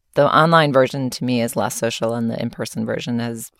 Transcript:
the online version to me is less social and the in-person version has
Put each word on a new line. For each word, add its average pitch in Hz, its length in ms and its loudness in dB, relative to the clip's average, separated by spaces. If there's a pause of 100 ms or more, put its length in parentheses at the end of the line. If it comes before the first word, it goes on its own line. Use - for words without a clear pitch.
(140)
the 143 200 4
online 156 380 4
version 131 380 2
to - 140 -8
me 123 180 0
is 117 140 -4
less 113 180 -2
social 117 400 -4
and 117 160 -2
the - 100 -6
in-person 117 460 -6
version 117 320 -4
has 117 420 -8